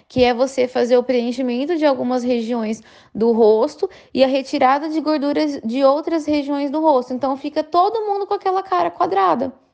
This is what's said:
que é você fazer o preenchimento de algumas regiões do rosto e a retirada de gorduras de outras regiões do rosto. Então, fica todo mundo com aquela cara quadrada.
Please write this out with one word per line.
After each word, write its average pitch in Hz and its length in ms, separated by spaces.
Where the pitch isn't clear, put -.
que - 160
é 247 120
você 254 340
fazer 247 300
o 247 60
preenchimento 247 720
de 302 80
algumas 254 360
regiões 226 600
do 226 160
rosto 226 580
e 262 120
a - 20
retirada 277 640
de 311 100
gorduras 294 640
de 254 220
outras 311 400
regiões 285 440
do 302 120
rosto. 262 320
Então, 262 240
fica 294 260
todo 403 420
mundo 403 220
com 403 60
aquela 381 280
cara 349 300
quadrada. 330 640